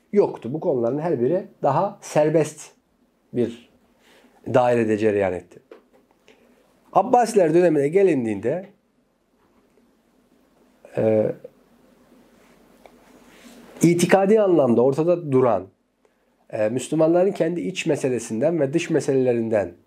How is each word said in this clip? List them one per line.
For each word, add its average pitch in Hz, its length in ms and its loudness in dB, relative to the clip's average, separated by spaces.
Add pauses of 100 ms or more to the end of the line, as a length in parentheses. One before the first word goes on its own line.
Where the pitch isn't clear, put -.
(120)
yoktu. 135 400 0
Bu 156 80 -8
konuların 131 380 -2
her 156 220 -4
biri 175 260 -2 (160)
daha 160 380 -2
serbest 156 680 -2 (640)
bir - 380 -6 (840)
dairede 120 440 2
cereyan 101 340 0
etti. - 280 -14 (1300)
Abbasiler 202 640 2
dönemine 156 340 2
gelindiğinde, 151 800 0 (2250)
e, 110 360 0 (2500)
itikadi 190 580 4
anlamda 139 420 4
ortada 156 500 0
duran, 113 360 0 (840)
e, 107 180 -2
Müslümanların 160 640 0
kendi 170 280 -4
iç 185 260 -8
meselesinden 135 760 -2
ve 139 120 -2
dış 165 180 -4
meselelerinden 120 840 0 (140)